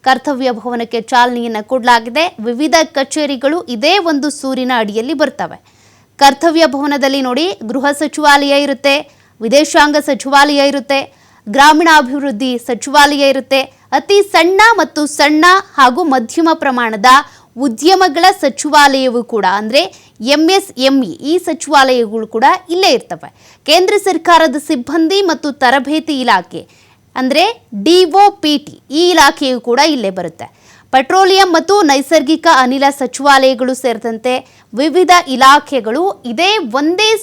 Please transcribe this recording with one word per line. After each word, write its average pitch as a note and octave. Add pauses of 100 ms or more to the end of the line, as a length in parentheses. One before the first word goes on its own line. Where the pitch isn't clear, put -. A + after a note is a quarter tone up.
ಕರ್ತವ್ಯ C4
ಭವನಕ್ಕೆ A#3
ಚಾಲನೆಯನ್ನ A#3+
ಕೊಡಲಾಗಿದೆ. A#3+ (160)
ವಿವಿಧ A#3+ (220)
ಕಚೇರಿಗಳು C#4 (180)
ಇದೇ D4
ಒಂದು D#4
ಸೂರಿನ C4
ಅಡಿಯಲ್ಲಿ A3
ಬರ್ತವೆ. C4 (580)
ಕರ್ತವ್ಯ D#4
ಭವನದಲ್ಲಿ C#4
ನೋಡಿ, B3+ (180)
ಗೃಹ B3
ಸಚಿವಾಲಯ C#4+
ಇರುತ್ತೆ, C#4 (460)
ವಿದೇಶಾಂಗ D4 (120)
ಸಚಿವಾಲಯ C#4+
ಇರುತ್ತೆ, C#4 (500)
ಗ್ರಾಮೀಣಾಭಿವೃದ್ಧಿ C4+
ಸಚಿವಾಲಯ C#4
ಇರುತ್ತೆ, C4+ (300)
ಅತಿ G4
ಸಣ್ಣ F#4+ (120)
ಮತ್ತು D#4
ಸಣ್ಣ D4+ (320)
ಹಾಗೂ C4
ಮಧ್ಯಮ C#4
ಪ್ರಮಾಣದ B3 (480)
ಉದ್ಯಮಗಳ D#4+ (160)
ಸಚಿವಾಲಯವೂ C4+
ಕೂಡ, A3
ಅಂದ್ರೆ G#3+ (400)
ಎಂ D4
ಎಸ್ G4 (100)
ಎಂ C4
ಇ, F3+
ಈ D#4
ಸಚಿವಾಲಯಗಳು C4
ಕೂಡ A3+ (240)
ಇಲ್ಲೇ F4+
ಇರ್ತವೆ. F#3 (360)
ಕೇಂದ್ರ F4+ (100)
ಸರ್ಕಾರದ E4 (120)
ಸಿಬ್ಬಂದಿ D#4+
ಮತ್ತು D#4+
ತರಬೇತಿ C#4
ಇಲಾಖೆ, F#3+ (540)
ಅಂದ್ರೆ C4 (400)
ಡಿ F4+
ಒ G4
ಪಿ D#4
ಟಿ, C#4+ (160)
ಈ E4
ಇಲಾಖೆಯು C#4
ಕೂಡ A#3+
ಇಲ್ಲೇ B3+
ಬರುತ್ತೆ. F3 (460)
ಪೆಟ್ರೋಲಿಯಂ F#4
ಮತ್ತು E4
ನೈಸರ್ಗಿಕ D4+ (160)
ಅನಿಲ C4
ಸಚಿವಾಲಯಗಳು C4
ಸೇರಿದಂತೆ A#3 (400)
ವಿವಿಧ D4+ (160)
ಇಲಾಖೆಗಳು C4+
ಇದೇ E4+
ಒಂದೇ F4